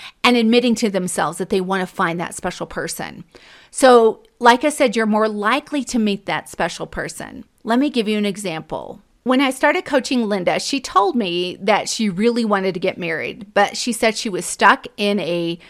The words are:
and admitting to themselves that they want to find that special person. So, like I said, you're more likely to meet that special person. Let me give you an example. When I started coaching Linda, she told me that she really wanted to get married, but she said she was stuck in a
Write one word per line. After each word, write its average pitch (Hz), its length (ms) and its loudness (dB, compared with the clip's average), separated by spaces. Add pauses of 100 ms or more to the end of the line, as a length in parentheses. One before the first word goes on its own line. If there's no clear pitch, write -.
(220)
and 247 160 0
admitting 233 360 2
to 226 140 -2
themselves 180 480 -4
that 190 140 -8
they 190 100 0
want 185 220 -4
to 180 40 -6
find 170 320 -4
that - 160 -8
special 180 320 -8
person. - 580 -10 (460)
So, 233 500 6 (180)
like 240 260 6
I 302 60 4
said, 262 260 2
you're 220 80 0
more 214 240 2
likely 240 560 -2
to - 140 -2
meet 208 280 0
that 156 220 -6
special 170 380 -4
person. - 580 -12 (180)
Let 233 160 0
me 294 120 2
give 220 180 0
you 214 80 0
an 208 80 0
example. 170 760 -6 (240)
When 254 160 2
I 269 100 2
started 302 340 0
coaching 247 440 0
Linda, 180 320 0
she 269 200 -4
told 381 360 2
me 180 440 -2
that 196 280 2
she 220 200 0
really 233 360 0
wanted 196 300 2
to 185 60 -4
get 180 160 -2
married, 165 560 -6
but - 240 2
she - 160 -4
said 220 240 0
she - 120 -6
was 180 180 -6
stuck - 400 4 (100)
in 202 220 0
a 170 400 -4 (120)